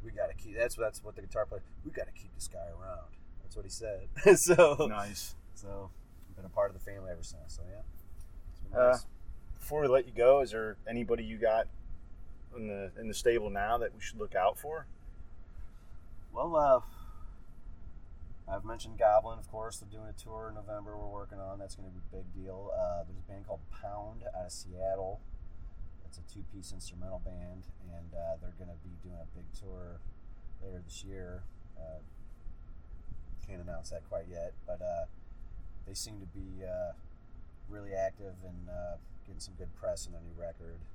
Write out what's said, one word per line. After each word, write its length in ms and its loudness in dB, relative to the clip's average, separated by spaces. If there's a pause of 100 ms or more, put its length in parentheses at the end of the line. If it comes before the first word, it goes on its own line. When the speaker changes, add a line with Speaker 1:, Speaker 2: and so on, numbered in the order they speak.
Speaker 1:
"We 80 -8
gotta 240 0
keep," 200 -6
that's, 200 2
that's 280 -2
what 140 -10
the 60 -10
guitar 220 0
player, 180 -6 (200)
"We 80 -6
gotta 200 -4
keep 240 -12
this 120 -4
guy 220 -8
around." 480 -8 (240)
That's 160 -8
what 80 -4
he 60 -8
said. 360 -4 (160)
<laughs> 140 12
So 500 10
Speaker 2:
Nice. 480 -2 (200)
Speaker 1:
so 340 -8 (400)
I've 80 -12
been 80 -10
a 40 -10
part 220 6
of 60 -10
the 60 -6
family 280 -6
ever 120 -4
since. 320 -8
So 140 -4
yeah. 120 -8 (680)
It's 100 -12
been 180 2
Speaker 2:
Uh, 100 12
Speaker 1:
nice. 160 6 (540)
Speaker 2:
before 220 0
we 60 6
let 180 10
you 80 -12
go, 280 12
is 100 2
there 260 -2 (100)
anybody 360 2
you 140 -6
got 300 6 (880)
in 120 -4
the, 320 -4
in 80 -4
the 60 -2
stable 360 6
now 280 2
that 160 0
we 80 -12
should 180 -6
look 160 -2
out 220 6
for? 280 -6 (1500)
Speaker 1:
Well, 220 2
uh, 260 10 (1700)
I've 180 -4
mentioned 340 -6
Goblin, 400 8
of 100 -8
course. 280 -6
They're 120 -10
doing 200 -8
a 120 -6
tour 280 -8
in 60 -8
November 420 -6
we're 100 -4
working 320 -6
on. 200 -6
That's 160 -8
gonna 140 -10
be 100 -10 (120)
a 60 -8
big 160 -4
deal. 400 -6
Uh, 300 0
there's 140 -6
a 140 -6
band 160 -10
called 140 -4 (100)
Pound 520 -6 (140)
out 80 -4
of 60 -8
Seattle. 680 -2 (840)
It's 120 -10
a 40 -10 (120)
two-piece 400 -6
instrumental 460 -4
band, 440 -6 (300)
and, 200 -10
uh, 280 -2
they're 180 -2
gonna 240 -8
be 80 -8 (120)
doing 180 -8
a 40 -8 (100)
big 180 -8
tour 460 -6 (640)
later 240 -4
this 180 -8
year. 400 -4 (360)
Uh, 200 -6 (1500)
can't 140 -6
announce 300 -4
that 180 -6
quite 180 -2
yet, 260 -4 (120)
but, 160 -4
uh, 240 0 (800)
they 80 -8
seem 260 -6
to 80 -10
be, 380 -6
uh, 280 -2 (760)
really 240 -8
active 500 0
and, 260 -8
uh, 280 -4 (280)
getting 140 -10
some 160 -10
good 200 -6
press 320 -2
on 60 -8
their 80 -8
new 180 -10
record. 400 -8 (160)